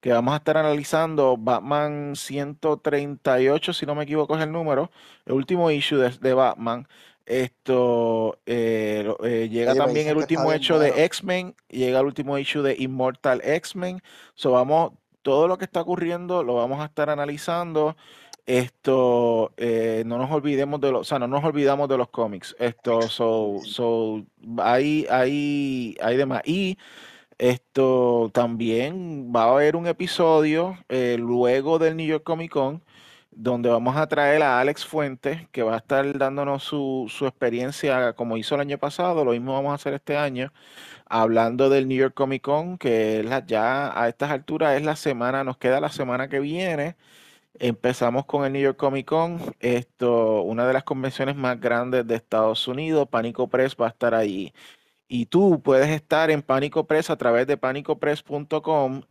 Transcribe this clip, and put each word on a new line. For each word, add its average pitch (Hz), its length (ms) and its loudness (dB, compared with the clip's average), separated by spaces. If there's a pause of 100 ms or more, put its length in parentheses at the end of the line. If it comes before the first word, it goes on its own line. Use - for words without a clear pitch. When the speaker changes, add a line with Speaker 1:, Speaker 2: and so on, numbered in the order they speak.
Speaker 1:
que 123 100 0
vamos 120 220 2
a 151 40 0
estar 156 200 0
analizando 151 800 2
Batman 143 800 -2
ciento 143 640 -4
treinta 143 640 0
y 131 60 4
ocho, 151 260 0
si - 120 -6
no 147 100 -4
me 151 80 -4
equivoco 147 320 -2
es 156 80 -2
el 156 80 -4
número, 160 400 -2 (340)
el 123 80 -2
último 165 380 2
issue 147 260 0
de, 127 140 4
de 131 220 0
Batman. 120 540 0 (380)
Esto, 120 1200 0
eh, 110 600 0
lo, 107 200 -2
eh, 113 240 0
llega 117 260 2
Speaker 2:
Oye, 135 60 2
me 139 120 2
Speaker 1:
también - 0 -
Speaker 2:
dicen 151 220 0
Speaker 1:
el - 20 2
Speaker 2:
que 156 80 2
está 156 180 0
Speaker 1:
último 156 80 2
Speaker 2:
bien 156 100 0
Speaker 1:
issue 165 160 2
de 147 140 4
Speaker 2:
bueno. 151 140 4
Speaker 1:
X-Men, 180 500 -6 (140)
llega 127 320 0
el 139 40 2
último 139 320 -4
issue 139 240 -4
de 135 160 0
Immortal 131 680 -2
X-Men. 180 580 -4 (340)
So, - 160 0
vamos, 147 400 4 (300)
todo 143 260 2
lo 185 100 0
que 196 80 -8
está 175 160 -4
ocurriendo 175 600 -4
lo 123 120 -2
vamos 127 260 -2
a 151 40 -6
estar 151 240 -4
analizando. 151 840 -2 (500)
Esto, 123 1120 2
eh, 113 500 -2
no 117 120 -6
nos 131 140 -4
olvidemos 143 500 -2
de 139 100 2
los, 117 100 0
o - 40 -8
sea, 147 140 -2
no 120 80 -2
nos 143 180 -2
olvidamos 143 420 2
de 135 100 0
los 123 120 -2
cómics. 104 500 -6
Esto, 117 480 0
so, 110 520 0
Speaker 2:
Ujú. - 40 -14
Speaker 1:
so, 113 600 -2 (320)
hay, 135 520 2
hay, 135 920 -2
hay 120 160 0
demás. 131 280 -2
Y 190 320 -2 (600)
esto 123 960 2
también 123 1000 -2
va 113 100 4
a 120 60 6
haber 147 240 4
un 170 120 -4
episodio, 165 880 2 (120)
eh, 123 300 0
luego 123 600 2
del 160 180 2
New 160 100 -4
York 151 160 -2
Comic 165 280 -6
Con, 143 320 -2 (480)
donde 120 380 -2
vamos 120 280 2
a 151 100 0
traer 151 360 4
a 127 160 4
Alex 143 260 0
Fuentes, 151 680 -4
que 123 120 -2
va 110 120 0
a - 20 -4
estar 139 400 -2
dándonos 139 460 -2
su, 135 460 -4
su - 180 -6
experiencia 127 840 -2
como 117 240 -4
hizo 113 180 -4
el 143 60 0
año 143 160 -4
pasado, 165 480 0
lo 123 60 2
mismo 123 220 -2
vamos 139 180 -2
a 143 40 -2
hacer 139 200 -6
este 147 220 -6
año, 135 360 -4 (540)
hablando 117 600 2
del 135 180 4
New 131 100 0
York 131 160 2
Comic 135 300 -2
Con, 165 340 -2
que 110 440 0
es 110 40 -4
la, 120 200 -4
ya 117 540 -2
a 117 100 2
estas 143 220 -4
alturas 147 460 0
es 147 60 -2
la 156 120 -2
semana, 131 480 -2
nos 131 140 -6
queda 131 240 2
la 151 80 -4
semana 131 400 -4
que 139 100 -2
viene, 160 560 -4 (640)
empezamos 123 680 0
con 139 200 -2
el 135 80 -2
New 139 80 -2
York 139 160 2
Comic 135 300 -2
Con, 170 520 -2
esto, 120 840 0
una 113 240 0
de 131 60 2
las 131 100 0
convenciones 135 520 -4
más 127 240 -2
grandes 120 480 0
de 117 80 0
Estados 110 520 0
Unidos, 147 420 0
Pánico 120 400 -2
Press 131 300 0
va 117 80 2
a - 20 0
estar 117 260 0
allí. 101 380 -2 (540)
Y 123 200 -4
tú 180 340 4
puedes 139 280 4
estar 156 420 0
en 147 100 2
Pánico 151 460 0
Press 156 220 0
a 160 80 0
través 120 300 2
de 143 100 0
pánico 139 420 -4
press 147 240 -2
punto 147 380 -6
com 139 480 0